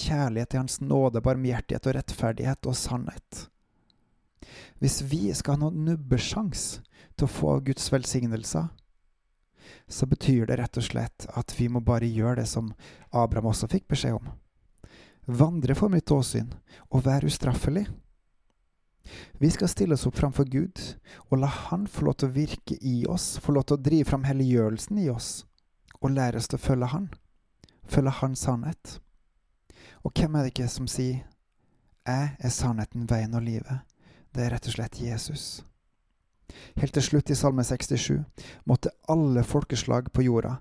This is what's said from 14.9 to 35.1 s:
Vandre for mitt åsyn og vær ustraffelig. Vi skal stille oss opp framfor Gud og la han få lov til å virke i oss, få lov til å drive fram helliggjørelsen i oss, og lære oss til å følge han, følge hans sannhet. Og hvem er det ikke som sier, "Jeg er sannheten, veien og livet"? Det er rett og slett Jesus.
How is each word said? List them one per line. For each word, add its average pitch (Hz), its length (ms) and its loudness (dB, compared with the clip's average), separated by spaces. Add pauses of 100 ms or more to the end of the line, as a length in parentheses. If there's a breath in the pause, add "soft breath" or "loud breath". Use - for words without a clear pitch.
Vandre 135 520 4
for 202 140 4
mitt 165 180 2
åsyn 123 380 2 (400 loud breath)
og 131 180 2
vær 139 200 4
ustraffelig. 147 580 0 (1600 loud breath)
Vi 156 120 6
skal 180 160 0
stille 165 280 2
oss - 80 0
opp 127 120 -2
framfor 143 320 2
Gud 147 300 -2 (480 loud breath)
og 131 140 4
la 139 80 2
han - 400 -4
få - 180 -2
lov 139 120 0
til 135 100 2
å 127 60 -2
virke - 420 -2
i 123 320 0
oss, - 320 -4
få 147 160 2
lov 131 100 0
til 143 100 4
å 131 120 -4
drive 156 200 4
fram 135 180 0
helliggjørelsen 127 720 2
i 156 100 2
oss, - 180 -6 (720)
og 135 140 2
lære 120 240 2
oss - 100 -4
til 127 80 -2
å - 80 -6
følge 123 240 2
han, 175 180 -4 (760 soft breath)
følge 131 320 2
hans 131 300 -2
sannhet. 127 480 -4 (1040 loud breath)
Og 139 80 -4
hvem 156 240 2
er 147 80 4
det 131 140 -2
ikke 123 160 -2
som 127 180 -6
sier, 127 320 -2 (800)
"Jeg 139 320 0
er 123 160 -2
sannheten, 117 560 -2
veien 113 320 0
og 117 80 -2
livet"? 117 380 -4 (500 soft breath)
Det 123 80 -2
er 120 140 -2
rett - 100 -6
og 120 80 -4
slett - 240 -8
Jesus. 120 640 -8 (1120 loud breath)